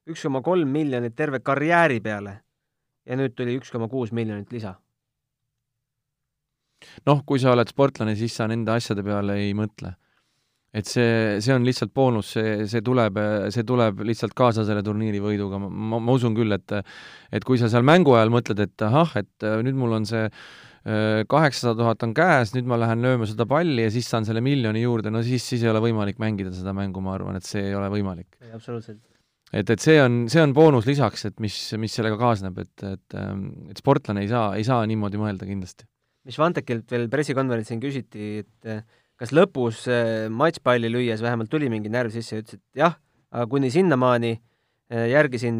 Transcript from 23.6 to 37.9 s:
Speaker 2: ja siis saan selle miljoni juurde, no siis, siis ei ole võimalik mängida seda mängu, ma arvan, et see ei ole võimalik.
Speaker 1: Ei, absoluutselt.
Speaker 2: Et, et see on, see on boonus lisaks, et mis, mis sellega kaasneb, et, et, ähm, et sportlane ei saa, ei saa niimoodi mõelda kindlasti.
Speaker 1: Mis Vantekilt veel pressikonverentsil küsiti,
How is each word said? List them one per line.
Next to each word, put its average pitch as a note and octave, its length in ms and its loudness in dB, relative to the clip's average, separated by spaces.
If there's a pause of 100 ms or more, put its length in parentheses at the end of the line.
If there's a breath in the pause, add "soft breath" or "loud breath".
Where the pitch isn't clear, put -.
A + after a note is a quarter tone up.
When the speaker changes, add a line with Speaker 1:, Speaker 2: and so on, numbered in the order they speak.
Speaker 2:
ja A2 100 2
siis A#2+ 160 -2
saan A2+ 180 -2
selle A2+ 180 -2
miljoni A#2 400 0
juurde, A2 280 -2
no A#2 140 0
siis, B2 160 -2
siis A#2 220 -2
ei A2+ 80 4
ole A2 100 2
võimalik G#2+ 400 -2
mängida F#2+ 320 -4
seda F#2+ 220 -6
mängu, F#2+ 260 -6
ma F#2+ 140 -4
arvan, F#2+ 200 -6
et F#2 100 -12
see G2+ 200 -4
ei G2 100 -4
ole G2 160 -4
võimalik. F#2+ 460 -6
Speaker 1:
Ei, A2+ 160 -20
absoluutselt. A2+ 480 -12 (480)
Speaker 2:
Et, G#2 160 -2
et A2+ 160 2
see D#3 160 8
on, A#2+ 320 4
see D#3 80 6
on C#3+ 160 6
boonus C#3+ 320 8
lisaks, C3 400 0
et G#2+ 160 -10
mis, G2+ 140 -6 (260)
mis A2 160 -6
sellega A2 160 0
kaasneb, G2 480 -2
et, - 240 -16
et, G2 320 -10
ähm, G2 300 -8 (240)
et - 100 -16
sportlane B2 400 2
ei G2+ 80 -2
saa, A2 240 0
ei G#2+ 80 -2
saa A#2 240 0
niimoodi G#2 320 -2
mõelda G2+ 300 -4
kindlasti. G2 340 -10 (400)
Speaker 1:
Mis B2+ 160 -16
Vantekilt D3 540 -2
veel A#2+ 180 -2
pressikonverentsil B2+ 720 -2
küsiti, A2+ 480 -8 (140)